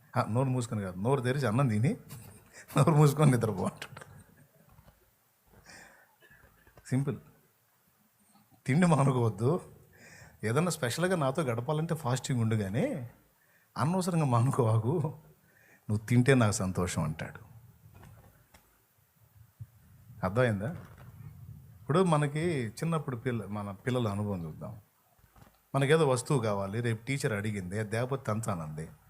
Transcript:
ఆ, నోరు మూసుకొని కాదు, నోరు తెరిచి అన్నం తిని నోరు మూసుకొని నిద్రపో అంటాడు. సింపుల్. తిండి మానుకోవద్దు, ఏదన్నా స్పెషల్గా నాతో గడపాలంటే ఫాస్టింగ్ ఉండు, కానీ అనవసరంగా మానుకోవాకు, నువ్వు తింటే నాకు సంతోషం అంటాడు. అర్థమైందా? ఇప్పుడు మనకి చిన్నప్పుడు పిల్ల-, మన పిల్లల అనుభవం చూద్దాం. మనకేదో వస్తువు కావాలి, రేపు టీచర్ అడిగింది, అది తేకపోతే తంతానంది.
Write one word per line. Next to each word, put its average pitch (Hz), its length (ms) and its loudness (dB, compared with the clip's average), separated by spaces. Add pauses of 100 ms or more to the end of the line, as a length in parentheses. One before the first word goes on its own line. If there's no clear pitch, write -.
(160)
ఆ, 120 120 2
నోరు 127 200 0
మూసుకొని 117 340 -2
కాదు, 90 160 -8
నోరు 123 220 0
తెరిచి 127 260 0
అన్నం 123 220 4
తిని 110 240 2 (840)
నోరు 151 180 6
మూసుకొని 147 360 6
నిద్రపో 110 340 0
అంటాడు. - 360 -10 (3000)
సింపుల్. 131 300 -2 (1500)
తిండి 156 200 4
మానుకోవద్దు, 127 640 2 (920)
ఏదన్నా 143 260 0
స్పెషల్గా 165 460 -2
నాతో 147 260 0
గడపాలంటే 151 520 -2
ఫాస్టింగ్ 127 460 -2
ఉండు, 113 160 2
కానీ 107 280 -2 (920)
అనవసరంగా 170 480 0
మానుకోవాకు, 120 720 2 (920)
నువ్వు 104 180 -2
తింటే 123 280 6
నాకు 113 180 6
సంతోషం 92 500 -2
అంటాడు. - 380 -6 (2750)
అర్థమైందా? 107 460 0 (1120)
ఇప్పుడు 160 220 2
మనకి 151 420 2 (340)
చిన్నప్పుడు 160 380 -4
పిల్ల-, 113 300 -4
మన 101 240 -8
పిల్లల 120 380 -2
అనుభవం 101 360 -2
చూద్దాం. - 280 -10 (1040)
మనకేదో 139 340 4
వస్తువు 127 320 2
కావాలి, 101 400 -2
రేపు 117 240 -2
టీచర్ 135 280 -4
అడిగింది, 101 460 -4
అది 107 120 -4
తేకపోతే 120 340 -4
తంతానంది. 82 600 -4 (240)